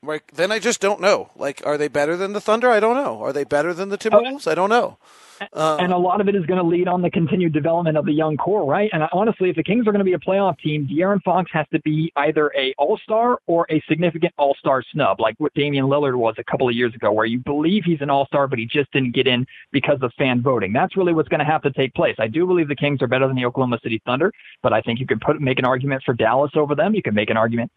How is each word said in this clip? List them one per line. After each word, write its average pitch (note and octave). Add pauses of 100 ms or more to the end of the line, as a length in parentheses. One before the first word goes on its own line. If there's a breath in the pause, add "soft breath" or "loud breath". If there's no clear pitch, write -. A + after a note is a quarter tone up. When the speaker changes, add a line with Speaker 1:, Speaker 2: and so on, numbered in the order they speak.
Speaker 1:
Like, D3+
then E3+
I A3
just -
don't G3
know. F3
Like, -
are D3
they D3
better D3
than G3
the G#3
Thunder? A#3
I A3
don't A3
know. C3+
Are B2
they C#3+
better D3+
than F#3+
the G3+
Timberwolves? A#3+
I D#3
don't F#3
know. A#3 (540 loud breath)
Uh, D#3
Speaker 2:
And F3+
a F3+
lot F3+
of G3
it G3+
is F3+
gonna F3+
lead F3
on F3+
the F3
continued E3+
development D#3+
of D3
the D#3
young D#3
core, F#3
right? F#3
And D#3
honestly, F#3
if E3
the D#3+
Kings A3
are A3
gonna G3+
be F#3
a E3
playoff F#3+
team, D3+
De'Aaron F3+
Fox F3+
has D#3
to D#3
be D#3
either D3
a C3+
all-star A3
or E3+
a D#3
significant E3
all-star C#3 (100)
snub, A2
like A2
what D3
Damian C#3+
Lillard C#3
was A2+
a A#2+
couple B2+
of A#2+
years A#2+
ago, A2+
where A2
you A#2
believe D3+
he's E3
an C#3+
all-star, C#3
but C3+
he A2+
just C#3+
didn't C3
get B2
in B2 (260 loud breath)
because C#3
of B2
fan B2+
voting. A#2+
That's D3+
really F3+
what's D#3
gonna D#3
have D3+
to C#3+
take C3+
place. E3
I A2+
do D3+
believe F3+
the C#3+
Kings C#3+
are C3
better C3
than C3+
the B2+
Oklahoma B2
City A2+
Thunder, C#3+ (300 loud breath)
but A#2+
I A2
think A#2
you B2+
could A2
put, D3+
make C3+
an B2+
argument C3
for C3+
Dallas B2
over D3
them. F3
You G3
can A2+
make G#2+
an A2+
argument A#2